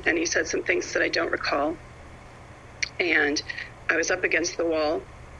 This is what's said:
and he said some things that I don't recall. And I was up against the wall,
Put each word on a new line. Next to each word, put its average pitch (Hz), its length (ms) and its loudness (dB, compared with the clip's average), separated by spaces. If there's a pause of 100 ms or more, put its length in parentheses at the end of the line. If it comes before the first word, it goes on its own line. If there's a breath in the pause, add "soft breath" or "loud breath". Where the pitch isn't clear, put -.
and 165 140 4
he 165 80 2
said - 220 2
some - 140 0
things - 300 0
that - 100 2
I 170 60 2
don't - 220 2
recall. 151 460 0 (1200)
And 156 420 4 (480 loud breath)
I - 80 2
was 165 140 2
up 185 140 0
against 170 320 2
the 170 80 2
wall, 160 380 2 (380)